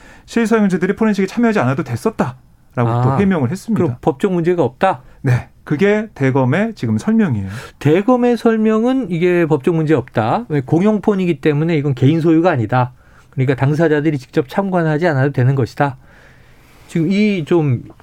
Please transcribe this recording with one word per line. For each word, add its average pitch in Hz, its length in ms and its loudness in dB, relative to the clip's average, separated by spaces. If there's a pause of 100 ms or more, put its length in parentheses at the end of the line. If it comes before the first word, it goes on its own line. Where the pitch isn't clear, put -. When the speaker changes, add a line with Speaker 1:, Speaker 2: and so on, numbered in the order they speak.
(260)
Speaker 1:
실사용자들이 202 680 0
포렌식에 202 320 0
참여하지 220 320 0
않아도 135 240 0
됐었다라고 135 540 -4 (400)
Speaker 2:
아, 120 260 0
Speaker 1:
또 135 180 2
해명을 180 300 0
했습니다. 190 320 -2
Speaker 2:
그럼 131 180 -2
법적 185 320 -2
문제가 175 300 0
없다? 131 400 -2 (200)
Speaker 1:
네. 123 260 0 (160)
그게 208 500 0
대검의 139 600 0
지금 110 240 -2
설명이에요. 156 500 0 (300)
Speaker 2:
대검의 240 580 2
설명은 220 720 0
이게 175 360 2
법적 156 280 0
문제 160 200 0
없다. 127 540 -2
왜 147 140 -2
공용폰이기 190 760 0
때문에 156 360 0
이건 139 180 -2
개인 143 260 2
소유가 165 300 2
아니다. 123 420 -2 (380)
그러니까 135 240 -2
당사자들이 151 640 0
직접 147 300 -4
참관하지 175 580 -2
않아도 143 240 0
되는 131 240 0
것이다. 135 420 -2 (920)
지금 165 240 -2
이 202 320 0
좀 147 400 0 (180)